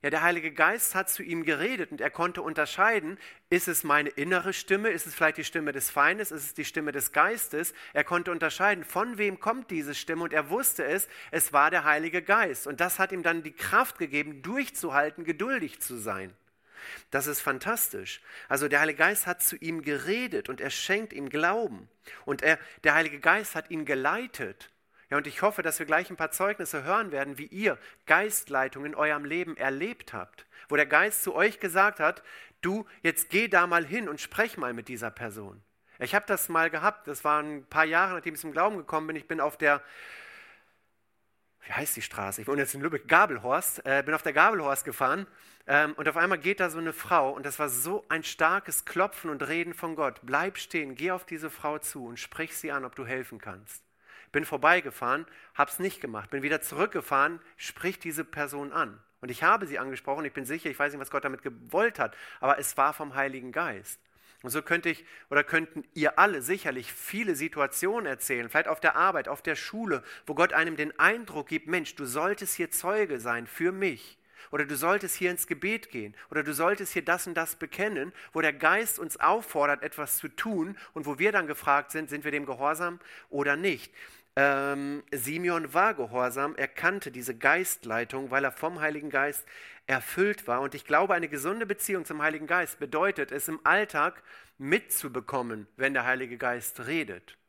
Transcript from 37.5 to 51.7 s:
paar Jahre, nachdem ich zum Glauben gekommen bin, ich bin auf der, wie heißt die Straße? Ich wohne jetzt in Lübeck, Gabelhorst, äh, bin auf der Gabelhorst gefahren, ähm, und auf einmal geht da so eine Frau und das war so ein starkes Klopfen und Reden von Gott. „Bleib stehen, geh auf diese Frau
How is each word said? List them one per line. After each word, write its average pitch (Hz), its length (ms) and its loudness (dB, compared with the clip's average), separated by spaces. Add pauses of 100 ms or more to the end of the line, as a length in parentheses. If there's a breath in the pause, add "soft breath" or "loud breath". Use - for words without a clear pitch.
paar 156 180 2
Jahre, 170 320 4
nachdem 160 200 -6
ich - 40 -12
zum 156 140 -10
Glauben 190 240 2
gekommen 156 300 -4
bin, 160 100 -6
ich 143 100 -12
bin 160 140 -2
auf 147 160 0
der, 143 260 4 (1800 loud breath)
wie - 80 -10
heißt - 240 -4
die 113 40 -8
Straße? 98 380 -6
Ich 107 80 -8
wohne 143 140 0
jetzt 135 120 -2
in 139 60 -8
Lübeck, 151 300 -4
Gabelhorst, 151 760 4
äh, 135 200 2
bin 151 80 0
auf 151 100 -2
der 156 80 0
Gabelhorst 156 540 4
gefahren, 147 420 -2 (400 loud breath)
ähm, 147 280 4
und 151 120 -2
auf 151 80 0
einmal 175 220 2
geht 185 240 -2
da 180 80 2
so 160 100 -6
eine 160 140 -4
Frau 143 380 4
und 139 140 -8
das 143 140 -6
war 151 80 2
so 135 400 -2
ein 160 160 -2
starkes - 640 0
Klopfen 185 440 -2
und 147 160 -4
Reden 170 280 -4
von 160 240 -8
Gott. 139 260 -2
„Bleib 151 340 -2
stehen, 143 380 -6
geh 160 160 -4
auf 180 140 -6
diese 160 240 -8
Frau 151 300 -4